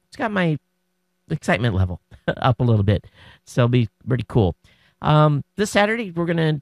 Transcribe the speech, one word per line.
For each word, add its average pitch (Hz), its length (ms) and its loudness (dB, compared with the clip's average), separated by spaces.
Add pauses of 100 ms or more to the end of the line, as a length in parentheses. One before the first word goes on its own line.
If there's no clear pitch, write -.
it's - 80 -20
got 240 160 -6
my 175 260 0 (720)
excitement 127 440 -2
level 92 260 -2 (160)
<laughs> - 120 -8
up - 320 0
a 127 40 0
little 110 200 4
bit, 98 240 0 (360)
so - 180 -4
it'll 120 80 2
be 123 200 2 (180)
pretty 120 200 -4
cool. 95 280 2 (460)
Um, 151 420 2 (120)
this 202 160 -4
Saturday, 208 400 0
we're 170 140 -4
gonna 160 360 -2